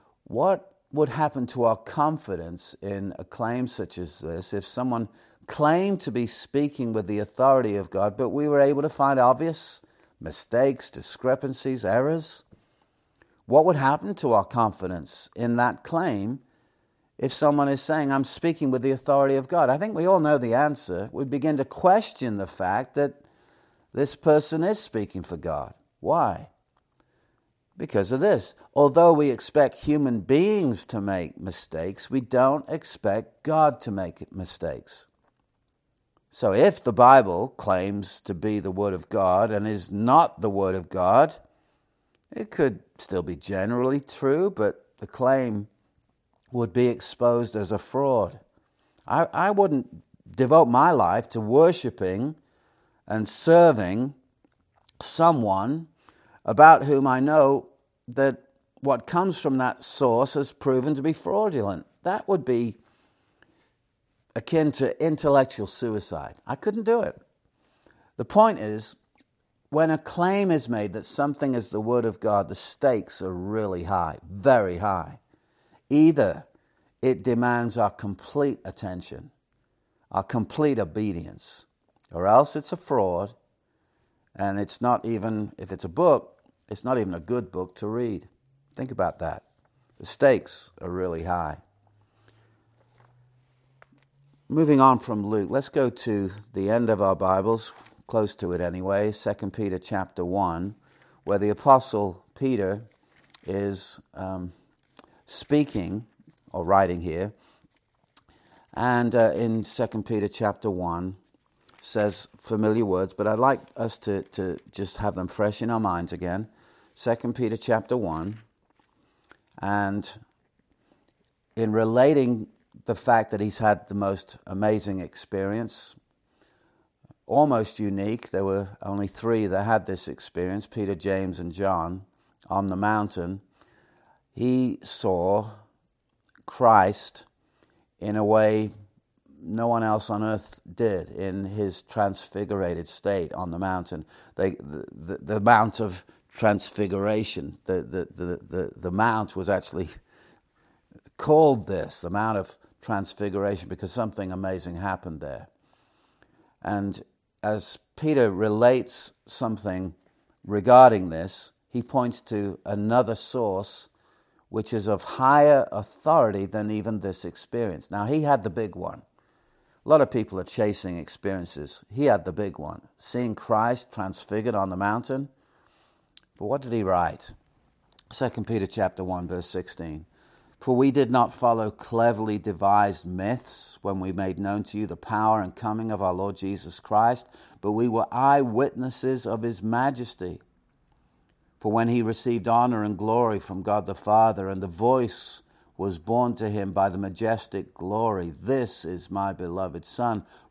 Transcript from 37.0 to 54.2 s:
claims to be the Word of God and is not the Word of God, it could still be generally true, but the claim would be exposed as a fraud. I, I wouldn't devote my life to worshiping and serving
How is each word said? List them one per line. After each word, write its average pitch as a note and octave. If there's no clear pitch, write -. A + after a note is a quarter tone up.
claims G2
to -
be G#2
the F#2+
Word G2
of E2+
God G2
and G#2
is G2+
not A#2+
the G#2+
Word F#2+
of F#2
God, G#2
it -
could B2+
still F2+
be D#2+
generally A#2+
true, D3
but G#2+
the G#2
claim B2
would A#2
be B2
exposed A#2+
as G2+
a G#2+
fraud. B2+
I, D#3+
I F#3
wouldn't F3+
devote C3+
my B2+
life G2
to A#2
worshiping B2+
and G#2+
serving C#3